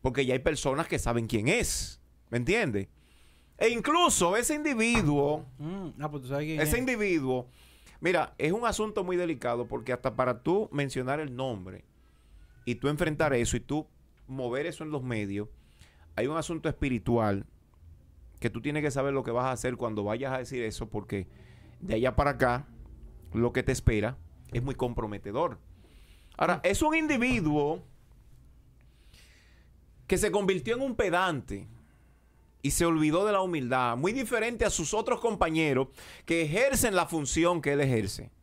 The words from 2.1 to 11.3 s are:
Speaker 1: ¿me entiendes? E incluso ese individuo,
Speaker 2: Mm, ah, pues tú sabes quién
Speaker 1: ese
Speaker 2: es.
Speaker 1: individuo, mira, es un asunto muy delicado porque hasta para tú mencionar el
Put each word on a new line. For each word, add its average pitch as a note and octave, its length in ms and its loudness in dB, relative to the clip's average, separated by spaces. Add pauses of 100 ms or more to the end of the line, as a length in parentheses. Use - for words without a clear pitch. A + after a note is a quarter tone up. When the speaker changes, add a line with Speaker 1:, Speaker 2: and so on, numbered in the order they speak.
Speaker 1:
¿me A#2 80 -4
entiendes? B2 520 0 (720)
E A3+ 120 4
incluso A#3 640 4
ese A#3+ 180 0
individuo, A3 920 2 (120)
Speaker 2:
Mm, E3 440 -10
ah, D3 80 -6
pues C#3 140 -10
tú B2 40 -12
sabes C#3+ 180 -4
quién D#3 140 -4
Speaker 1:
ese D3+ 120 2
Speaker 2:
es. A#3+ 60 0
Speaker 1:
individuo, F3+ 720 0 (520)
mira, E3 360 0
es D3+ 160 0
un A#3 140 -2
asunto G#3+ 360 -2
muy F3+ 140 -2
delicado B2+ 500 -2
porque B2 280 -4
hasta B2 200 -4
para B2+ 280 0
tú G3 300 0
mencionar C3+ 480 -2
el C3+ 140 -8